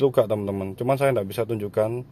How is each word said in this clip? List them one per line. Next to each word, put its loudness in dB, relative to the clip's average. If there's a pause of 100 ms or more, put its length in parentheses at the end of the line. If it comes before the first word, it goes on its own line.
luka, 4
teman-teman. -2
Cuman 0
saya 4
nggak -2
bisa -4
tunjukkan -2